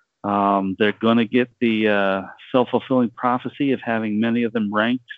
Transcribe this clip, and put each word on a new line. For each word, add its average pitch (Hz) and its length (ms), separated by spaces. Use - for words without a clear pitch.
Um, 101 560
they're 104 140
gonna 113 320
get 120 240
the, 110 260
uh, 98 340
self-fulfilling 123 600
prophecy 127 600
of 120 100
having 110 380
many 117 240
of 110 80
them 107 220
ranked 120 320